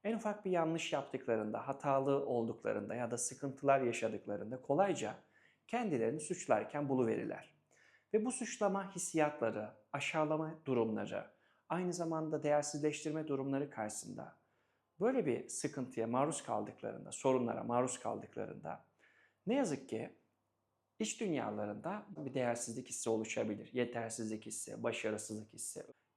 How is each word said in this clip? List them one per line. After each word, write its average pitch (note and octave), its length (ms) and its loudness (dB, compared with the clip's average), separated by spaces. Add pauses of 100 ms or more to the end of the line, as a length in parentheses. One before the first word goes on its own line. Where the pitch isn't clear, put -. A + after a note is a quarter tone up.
En A3 120 0
ufak G#3 300 -2
bir F#3+ 60 2
yanlış E3 420 2
yaptıklarında, A2+ 720 0
hatalı C#3 580 2
olduklarında A2+ 720 0
ya A#2+ 160 -2
da A#2+ 60 -2
sıkıntılar C#3 640 2
yaşadıklarında A2 800 -2
kolayca D3 540 2 (520)
kendilerini D#3 520 0
suçlarken D3 720 0
buluverirler. A#2 640 2 (600)
Ve G#3+ 120 4
bu B3 60 2
suçlama G3 640 0
hissiyatları, A#2 760 2 (240)
aşağılama D#3 600 0 (100)
durumları, G#2+ 600 2 (440)
aynı F3+ 240 0
zamanda D#3+ 500 0
değersizleştirme D3 840 2
durumları C#3 420 0
karşısında - 680 -8 (640)
böyle A#3 260 2
bir B2 240 0
sıkıntıya B2+ 580 -4
maruz C#3 360 2
kaldıklarında, G#2+ 680 -4
sorunlara B2 520 2
maruz B2 360 2
kaldıklarında - 880 -6 (600)
ne A3+ 80 2
yazık G3+ 340 0
ki A2+ 200 -4 (880)
iç G#3+ 220 -2
dünyalarında A2 880 -2
bir C#3+ 240 -8
değersizlik A#2+ 560 0
hissi - 200 -2
oluşabilir. A2 640 0
Yetersizlik A2+ 720 -2
hissi, - 380 -8
başarısızlık G#2+ 720 -2
hissi. - 300 -10 (340)